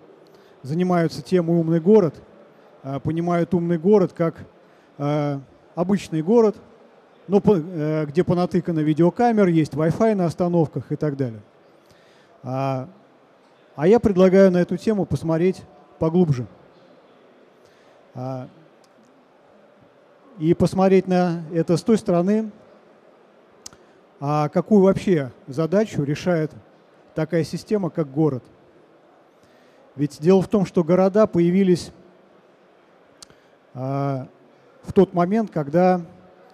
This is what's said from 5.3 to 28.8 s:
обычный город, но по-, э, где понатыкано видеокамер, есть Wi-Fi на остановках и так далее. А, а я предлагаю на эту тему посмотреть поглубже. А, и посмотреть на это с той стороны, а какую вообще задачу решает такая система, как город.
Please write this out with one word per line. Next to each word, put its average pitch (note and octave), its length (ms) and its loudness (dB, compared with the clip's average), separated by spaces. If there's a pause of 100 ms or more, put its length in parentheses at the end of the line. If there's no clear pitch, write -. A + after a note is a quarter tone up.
обычный F3 480 -4
город, G#3+ 360 2 (680)
но F#3+ 120 2
по-, G3+ 180 2
э, D#3 480 -4
где D3 180 -2
понатыкано F3 580 -2
видеокамер, F3 680 2
есть D#3+ 260 0
Wi-Fi E3 400 0
на F#3 120 -2
остановках E3 680 -2
и D3+ 40 -6
так C#3+ 220 -4
далее. A#2 240 -6 (1000)
А, C3 440 -6 (880)
а C#3+ 120 -2
я A3+ 120 6
предлагаю F#3+ 520 6
на F3 60 2
эту F3 200 -2
тему G3+ 280 -2
посмотреть E3 580 -2 (340)
поглубже. D#3+ 480 0 (1700)
А, B2+ 340 -12 (1900)
и E3 160 2
посмотреть F#3 540 2
на F3+ 340 0 (120)
это E3 240 0
с - 40 -8
той A3+ 160 2
стороны, G3+ 540 -2 (1700)
а D3 300 -2
какую F#3 340 2
вообще F3+ 480 0 (160)
задачу D#3+ 560 -2
решает D#3 480 -2 (640)
такая D#3+ 280 -2
система, F#3+ 460 -6
как C#3+ 220 -6
город. C#3 320 -2 (1500)